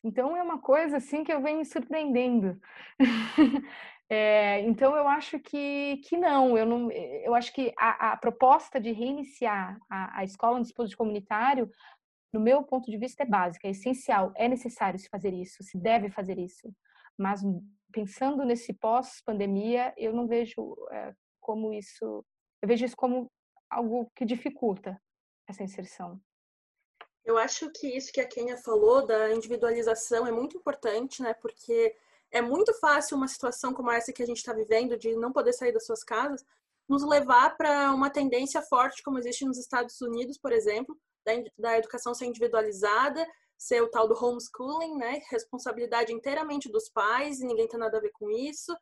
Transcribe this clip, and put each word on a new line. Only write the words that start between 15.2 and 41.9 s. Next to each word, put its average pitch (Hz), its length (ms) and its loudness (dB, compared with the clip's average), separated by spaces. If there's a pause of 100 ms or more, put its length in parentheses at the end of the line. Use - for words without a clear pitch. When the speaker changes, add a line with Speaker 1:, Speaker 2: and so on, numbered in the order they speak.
Speaker 1:
isso, 180 300 -10
se 190 160 -10
deve 196 320 2
fazer 190 260 -6
isso. 185 340 -10 (460)
Mas, 196 240 -2 (500)
pensando 262 520 -2
nesse 240 300 -2
pós-pandemia, 226 1200 -2
eu 220 160 -4
não 240 140 -2
vejo, 233 480 -4 (160)
é, 208 220 -12 (300)
como 214 300 -4
isso, 208 520 -10 (360)
eu 208 60 -2
vejo 233 180 4
isso 247 100 -6
como 247 360 -2 (380)
algo 233 460 -4
que 254 100 -4
dificulta 220 720 -4 (480)
essa 196 160 -12
inserção. 185 560 -12 (1040)
Speaker 2:
Eu 226 120 4
acho 269 340 -2
que - 160 -10
isso 262 240 -6
que 262 100 -2
a 240 60 -4
Kênia 240 300 -6
falou 226 480 6
da 220 280 2
individualização 226 920 0
é 240 60 -2
muito 240 260 -4
importante, 262 640 -4
né? 233 140 -2
Porque 226 600 0 (360)
é 240 100 2
muito 330 380 2
fácil 294 360 2
uma 269 120 0
situação 262 460 -6
como 247 180 -4
essa 233 200 0
que 247 120 -6
a - 20 0
gente 240 180 -8
tá 240 100 -8
vivendo, 220 440 0
de 226 180 -2
não 233 160 -2
poder 247 220 2
sair 247 180 0
das 220 140 -2
suas 226 180 -6
casas, 254 400 -4 (460)
nos 277 160 2
levar 277 500 6
pra 285 380 2
uma 269 160 2
tendência 277 540 0
forte, 269 400 2
como 269 160 -4
existe 240 260 -6
nos 254 120 -2
Estados 247 440 -6
Unidos, 240 360 -6
por 262 140 -6
exemplo, 226 460 0 (280)
da 220 80 2
in-, 233 240 -4
da 226 200 0
educação 233 360 -4